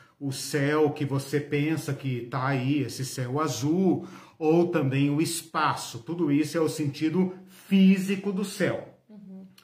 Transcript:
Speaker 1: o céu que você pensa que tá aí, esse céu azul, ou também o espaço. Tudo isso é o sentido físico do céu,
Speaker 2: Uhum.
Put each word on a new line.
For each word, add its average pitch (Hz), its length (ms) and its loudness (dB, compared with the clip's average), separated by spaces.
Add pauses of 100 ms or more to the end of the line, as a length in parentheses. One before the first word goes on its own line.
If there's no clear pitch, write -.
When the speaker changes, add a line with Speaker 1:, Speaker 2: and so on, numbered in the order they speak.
(200)
Speaker 1:
o 139 140 -6
céu 147 580 2
que 147 140 -4
você 139 340 -2
pensa 147 540 -2
que 131 360 -4
tá 131 180 -4
aí, 135 340 0
esse 120 240 -6
céu 127 340 -4
azul, 156 680 0 (320)
ou 165 300 4
também 143 420 2
o 147 120 0
espaço. - 800 -4
Tudo 165 320 -2
isso 147 260 2
é 160 40 4
o 151 80 2
sentido 160 640 0 (140)
físico 190 840 4
do 190 140 -2
céu, - 420 -4 (220)
Speaker 2:
Uhum. 190 360 -20 (180)